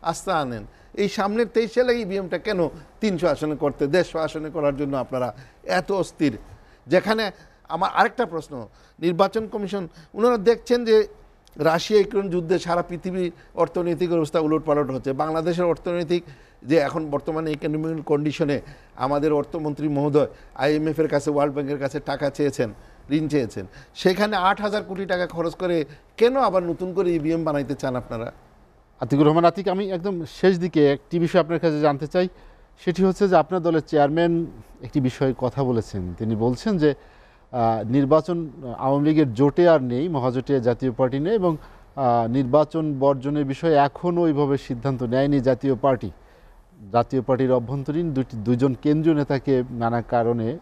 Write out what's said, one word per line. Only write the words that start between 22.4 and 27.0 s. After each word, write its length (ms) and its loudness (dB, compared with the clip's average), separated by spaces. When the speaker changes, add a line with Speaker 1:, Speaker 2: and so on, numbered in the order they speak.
Speaker 1:
ঋণ 180 0
চেয়েছেন, 380 -2
সেখানে 420 0
আট 240 2
হাজার 220 -2
কোটি 240 -8
টাকা 200 -2
খরচ 280 -4
করে 300 -2
কেন 200 2
আবার 260 2
নতুন 320 -6
করে 180 0